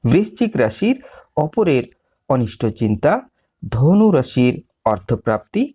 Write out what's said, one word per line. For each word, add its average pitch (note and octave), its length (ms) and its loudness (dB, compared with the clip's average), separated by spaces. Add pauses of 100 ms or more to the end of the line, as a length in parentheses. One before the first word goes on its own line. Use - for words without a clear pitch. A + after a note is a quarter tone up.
বৃশ্চিক G#3 480 0 (120)
রাশির G3+ 320 -2 (480)
অপরের D#3 400 0 (460)
অনিষ্ট B2+ 320 -2 (180)
চিন্তা, G#2+ 320 0 (520)
ধনু F3+ 440 2 (100)
রাশির B2 360 0 (380)
অর্থপ্রাপ্তি A2 720 -4 (120)